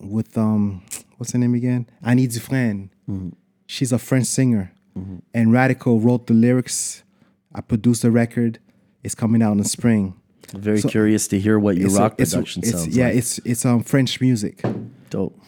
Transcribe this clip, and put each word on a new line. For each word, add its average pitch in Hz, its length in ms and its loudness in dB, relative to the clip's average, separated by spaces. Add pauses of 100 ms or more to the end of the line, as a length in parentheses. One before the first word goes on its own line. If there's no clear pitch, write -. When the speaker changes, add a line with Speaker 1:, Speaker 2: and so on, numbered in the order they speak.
Speaker 1:
with, 110 360 -6
um, 104 460 0 (340)
what's 120 160 -12
her 127 40 -2
name 123 160 2
again? 123 340 -2 (160)
Annie 123 240 4
Dufresne. 113 640 -4 (200)
Speaker 2:
Mm-hmm. 92 200 -8 (380)
Speaker 1:
She's 123 240 -4
a 117 80 2
French 131 280 0
singer. 113 440 0 (260)
Speaker 2:
Mm-hmm. 92 200 -12 (160)
Speaker 1:
And 113 180 2
Radical 123 480 2
wrote 120 280 2
the 120 60 2
lyrics. 120 720 0 (500)
I - 80 -10
produced 117 420 0
the 120 80 4
record. 117 480 0 (440)
It's 107 120 -10
coming 113 260 2
out 107 120 2
in 101 60 0
the 104 60 0
spring. 107 500 0 (380)
Speaker 2:
Very 104 260 -2
Speaker 1:
So - 100 0
Speaker 2:
curious 107 380 2
to 101 120 0
hear 107 200 4
what 101 180 2
your 95 100 2
Speaker 1:
it's 98 100 2
a, 98 40 4
Speaker 2:
rock 110 160 2
Speaker 1:
it's 90 160 0
a, 90 40 -2
Speaker 2:
production - 260 -6
Speaker 1:
it's, 117 80 -2
Speaker 2:
sounds 85 260 -4
Speaker 1:
yeah, 127 100 4
Speaker 2:
like. 113 80 0
Speaker 1:
it's, - 240 -2
it's, 120 260 -4
um, 120 180 2
French 135 360 0
music. 120 440 0 (480)
Speaker 2:
Dope. 98 360 -6